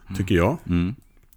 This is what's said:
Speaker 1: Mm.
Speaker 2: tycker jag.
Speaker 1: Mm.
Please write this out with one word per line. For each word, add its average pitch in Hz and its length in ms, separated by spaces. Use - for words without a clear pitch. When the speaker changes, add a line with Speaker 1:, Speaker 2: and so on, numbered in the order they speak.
Speaker 1:
Mm. 98 100
Speaker 2:
tycker 95 180
jag. 101 220
Speaker 1:
Mm. 87 260